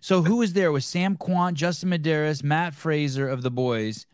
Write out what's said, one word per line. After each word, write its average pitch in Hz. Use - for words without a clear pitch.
so 185
who 196
was 226
there? 185
Was 139
Sam 185
Quant, 180
Justin 175
Medeiros, 151
Matt 156
Fraser 143
of 127
the 127
boys? 117